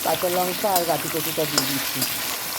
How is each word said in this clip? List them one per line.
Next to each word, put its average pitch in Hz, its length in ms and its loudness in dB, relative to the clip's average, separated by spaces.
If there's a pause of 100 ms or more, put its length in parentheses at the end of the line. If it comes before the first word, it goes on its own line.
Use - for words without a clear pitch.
কাঁচা 175 320 2
লঙ্কা 180 400 2
আর 175 140 4
গাঁটি 156 240 0
কচুটা 160 380 0
দিয়ে 135 180 2
দিচ্ছি। 135 300 -2 (600)